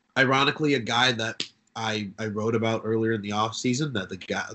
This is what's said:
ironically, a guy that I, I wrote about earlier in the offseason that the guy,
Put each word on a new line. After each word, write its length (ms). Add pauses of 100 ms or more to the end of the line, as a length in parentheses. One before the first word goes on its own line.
(180)
ironically, 580
a 40
guy 320
that 320 (320)
I, 320 (100)
I 100
wrote 280
about 300
earlier 260
in 100
the 100
offseason 640
that 120
the 80
guy, 400